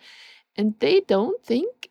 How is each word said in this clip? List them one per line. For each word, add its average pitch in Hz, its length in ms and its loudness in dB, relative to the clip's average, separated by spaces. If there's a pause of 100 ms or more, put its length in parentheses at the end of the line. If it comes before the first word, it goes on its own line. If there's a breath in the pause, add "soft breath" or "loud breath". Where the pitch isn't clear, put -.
(580 loud breath)
And 214 220 -2
they 349 280 4
don't 220 380 0
think 311 460 -4